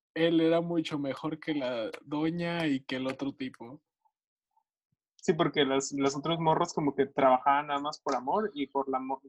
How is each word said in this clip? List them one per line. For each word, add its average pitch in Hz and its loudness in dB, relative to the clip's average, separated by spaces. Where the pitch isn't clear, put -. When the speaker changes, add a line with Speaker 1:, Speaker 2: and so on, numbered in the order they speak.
Speaker 1:
él 165 4
era 165 4
mucho 170 -2
mejor 143 -6
que 160 -4
la 123 -4
doña 165 -2
y 135 0
que 131 -6
el 131 -4
otro 135 -4
tipo. 131 -12
Speaker 2:
Sí, - 2
porque 156 2
los, 135 0
los 139 2
otros 160 -2
morros 165 2
como 143 0
que 135 2
trabajaban 139 4
nada 143 0
más 147 -6
por 139 -2
amor 156 -2
y 143 -4
por 135 -4
la 131 -2
mo-, 131 -8